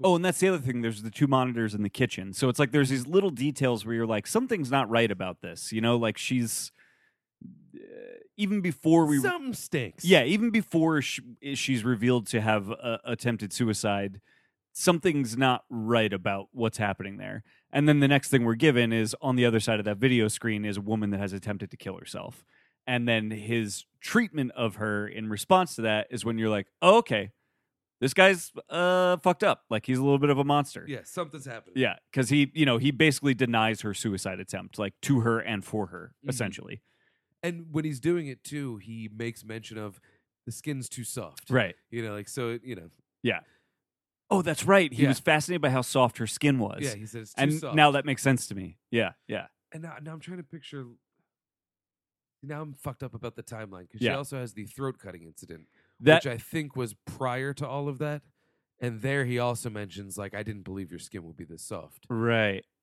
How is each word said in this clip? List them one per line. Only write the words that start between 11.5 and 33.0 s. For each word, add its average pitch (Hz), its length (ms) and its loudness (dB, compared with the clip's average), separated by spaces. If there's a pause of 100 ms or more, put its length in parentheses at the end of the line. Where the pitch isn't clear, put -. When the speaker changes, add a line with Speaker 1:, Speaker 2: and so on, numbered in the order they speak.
Speaker 1:
she's 123 300 0
revealed 120 440 2
to 113 120 0
have, 107 300 2
uh, 113 340 -6
attempted 113 480 -4
suicide, 101 680 -2 (520)
something's 147 640 2
not 127 320 2
right 110 440 2
about 98 400 -4
what's 113 260 -2
happening 98 400 -4
there. 98 240 -12 (280)
And 147 180 2
then 147 120 6
the 139 80 6
next 139 220 4
thing 127 140 4
we're 113 100 2
given 120 380 4
is 110 280 0
on 131 160 0
the 123 80 4
other 113 160 4
side 107 180 0
of 101 60 -2
that 104 140 -2
video 120 300 4
screen 107 360 -4
is 101 120 -4
a 104 40 -6
woman 107 300 -2
that 98 100 -2
has 98 120 -4
attempted 98 380 -8
to - 60 -18
kill 92 220 -12
herself. - 460 -14 (420)
And 120 200 0
then 110 240 2
his 110 540 -4 (160)
treatment 151 520 0
of 113 240 -4
her 104 300 -2
in 110 220 -8
response 175 480 2
to 117 60 -6
that 107 280 0
is 120 140 -8
when 117 140 -2
you're 110 120 0
like, 101 160 -2 (140)
"Oh, 196 180 8
okay, 107 320 -2 (680)
this 131 140 0
guy's, 190 360 6 (180)
uh, 180 500 2
fucked 180 260 2
up. 165 260 0
Like, 107 160 -4
he's 127 120 0
a 131 40 -2
little 139 160 4
bit 147 120 2
of 135 80 2
a 143 60 0
monster." 143 440 -2
Speaker 2:
Yeah, 127 160 -12
something's 151 400 -12
happening. 110 320 -16
Speaker 1:
Yeah, 120 200 0 (160)
'cause 127 180 0
he, 143 240 4
you 156 120 4
know, 120 120 4
he 139 120 2
basically 143 440 4